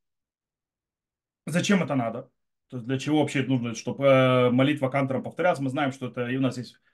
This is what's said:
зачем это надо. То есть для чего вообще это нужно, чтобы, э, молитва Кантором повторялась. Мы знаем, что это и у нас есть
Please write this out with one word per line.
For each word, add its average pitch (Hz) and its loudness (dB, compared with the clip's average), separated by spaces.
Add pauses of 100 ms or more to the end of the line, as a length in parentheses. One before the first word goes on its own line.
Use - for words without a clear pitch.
(1500)
зачем 175 0
это 139 -4
надо. 117 -4 (380)
То 131 -12
есть 113 -10
для 131 -2
чего 143 0
вообще 143 0
это 120 -4
нужно, 120 -2
чтобы, 127 -4
э, 127 6
молитва 135 2
Кантором 131 -2
повторялась. 165 0
Мы 139 -4
знаем, 139 -2
что 127 -10
это 120 -6
и 131 -4
у 135 -2
нас 127 -2
есть 120 -14 (160)